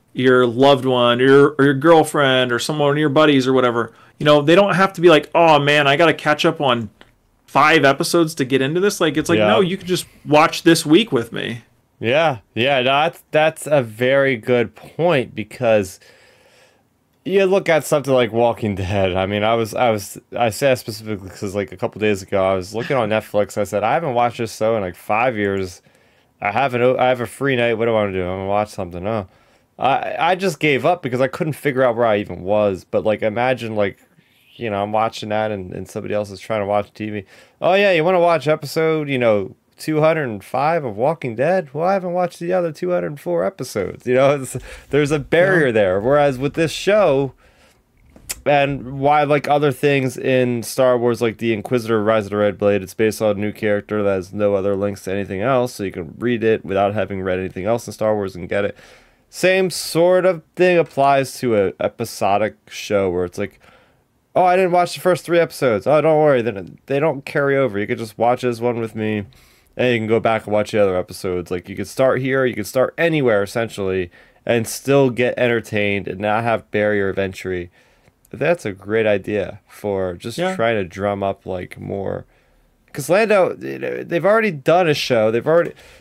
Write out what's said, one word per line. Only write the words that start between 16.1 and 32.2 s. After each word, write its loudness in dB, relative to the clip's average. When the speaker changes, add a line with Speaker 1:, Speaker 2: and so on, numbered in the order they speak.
Speaker 2:
you 2
look 0
at 2
something 0
like 4
Walking 0
Dead. 0
I 0
mean, -2
I 2
was, -2
I 2
was, -4
I 2
say -2
that 2
specifically -10
'cause, -8
like, -4
a -16
couple -6
days 0
ago, 0
I 2
was -6
looking -4
on 0
Netflix. -2
I 0
said, -4
"I 0
haven't -2
watched 0
this -8
show 0
in, -2
like, -8
five -2
years. -4
I -4
have -2
an 2
o-, 4
I 2
have 2
a -4
free -4
night. 0
What -2
do 0
I 0
wanna 0
do? -4
I'm -4
gonna -6
watch -2
something." -10
Oh, -4
I, -2
I 0
just -4
gave 0
up 0
because -4
I 0
couldn't -6
figure -2
out 2
where 0
I 2
even -10